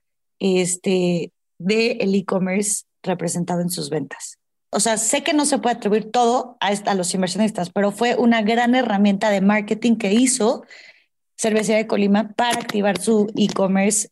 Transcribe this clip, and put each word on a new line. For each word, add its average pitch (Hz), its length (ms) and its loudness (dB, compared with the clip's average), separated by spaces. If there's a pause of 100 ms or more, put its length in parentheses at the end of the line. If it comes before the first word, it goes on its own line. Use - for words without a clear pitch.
(380)
este, 180 960 0 (260)
del 220 560 0
e-commerce 196 680 -2 (180)
representado 175 580 -4
en 175 80 -2
sus 160 220 -8
ventas. - 480 -8 (320)
O - 100 -2
sea, 220 160 0
sé 277 260 -2
que 320 120 0
no 294 100 2
se 277 140 0
puede 233 180 0
atribuir 214 340 -2
todo 240 500 0
a 190 120 0
esta, 202 200 -2
a - 20 0
los 180 180 -2
inversionistas, 185 560 -2
pero 202 240 0
fue 240 240 0
una 233 240 4
gran 233 340 2
herramienta 208 540 2
de 196 140 2
marketing 214 540 2
que 214 180 0
hizo 240 480 2 (800)
Cervecería 214 360 2
de 220 100 -2
Colima 202 460 2
para 233 260 0
activar 202 400 -2
su 214 360 0
e-commerce 196 760 0